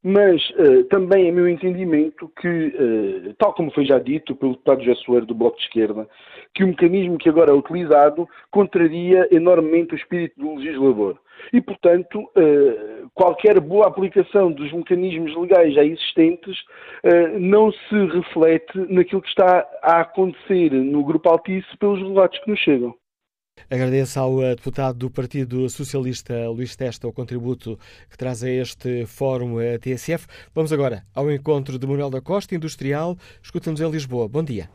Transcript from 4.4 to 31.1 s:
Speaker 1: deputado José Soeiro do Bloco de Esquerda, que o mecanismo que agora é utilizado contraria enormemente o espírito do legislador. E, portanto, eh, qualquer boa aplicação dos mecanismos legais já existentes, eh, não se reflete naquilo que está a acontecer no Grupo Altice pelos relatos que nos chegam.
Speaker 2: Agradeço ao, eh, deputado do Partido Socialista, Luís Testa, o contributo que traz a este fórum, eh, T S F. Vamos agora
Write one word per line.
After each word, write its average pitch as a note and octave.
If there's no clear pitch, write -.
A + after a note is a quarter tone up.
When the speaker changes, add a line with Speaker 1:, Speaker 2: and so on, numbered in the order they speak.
Speaker 1:
deputado B2+
José A#2+
Soeiro B2
do A2+
Bloco A2+
de -
Esquerda, G#2+
que F#3+
o F#3+
mecanismo F3
que E3
agora D#3
é -
utilizado D3+
contraria F3
enormemente E3
o D3+
espírito E3+
do D3+
legislador. C3+
E, A#3+
portanto, F3+
eh, C#3
qualquer F#3
boa F#3
aplicação F#3+
dos C#3+
mecanismos E3+
legais E3+
já D3
existentes, E3
eh, F3
não G#3
se G#3
reflete E3
naquilo F#3
que -
está F3+
a E3
acontecer F3+
no C#3
Grupo D#3+
Altice F#3
pelos G3+
relatos F#3+
que -
nos G#3
chegam. B2
Speaker 2:
Agradeço C3
ao, C3
eh, B2+
deputado C3
do B2+
Partido B2+
Socialista, B2+
Luís A#2+
Testa, B2
o A2+
contributo A#2+
que -
traz B2+
a B2+
este B2
fórum, B2
eh, A#2
T B2+
S B2+
F. E3
Vamos D#3
agora C3